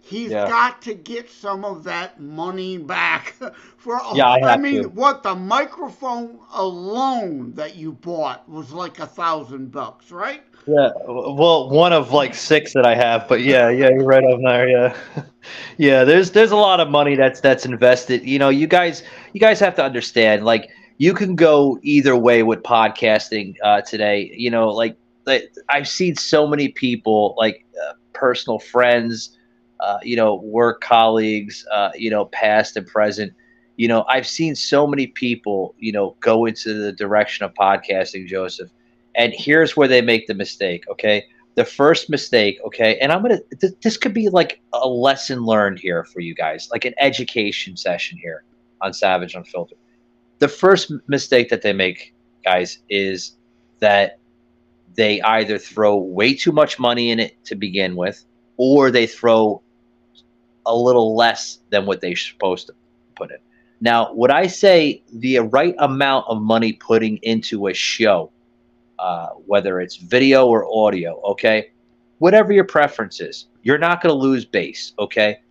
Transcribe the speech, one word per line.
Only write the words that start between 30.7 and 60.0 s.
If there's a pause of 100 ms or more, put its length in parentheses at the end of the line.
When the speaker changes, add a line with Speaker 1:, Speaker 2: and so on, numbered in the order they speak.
Speaker 2:
colleagues,
uh,
you
know,
past
and
present. (420)
You
know,
I've
seen
so
many
people,
you
know,
go
into
the
direction
of
podcasting,
Joseph. (460)
And
here's
where
they
make
the
mistake,
okay? (300)
The
first
mistake,
okay,
and
I'm
gonna, (180)
th-, (100)
this
could
be,
like, (120)
a
lesson
learned
here
for
you
guys,
like
an
education
session
here (380)
on
Savage
Unfiltered. (600)
The
first
m-,
mistake
that
they
make, (280)
guys, (100)
is (440)
that (800)
they
either
throw
way
too
much
money
in
it (100)
to
begin
with, (320)
or
they
throw (1040)